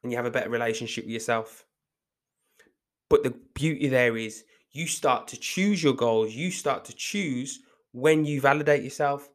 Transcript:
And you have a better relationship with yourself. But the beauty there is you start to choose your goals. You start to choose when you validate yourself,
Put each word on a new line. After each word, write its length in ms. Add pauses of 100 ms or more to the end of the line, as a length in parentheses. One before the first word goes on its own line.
And 80
you 60
have 80
a 60
better 180
relationship 560
with 80
yourself. 520 (1400)
But 140
the 100 (200)
beauty 340
there 300
is 260 (280)
you 140
start 440
to 80
choose 440
your 120
goals. 400
You 180
start 340
to 80
choose 680 (300)
when 340
you 160
validate 420
yourself, 520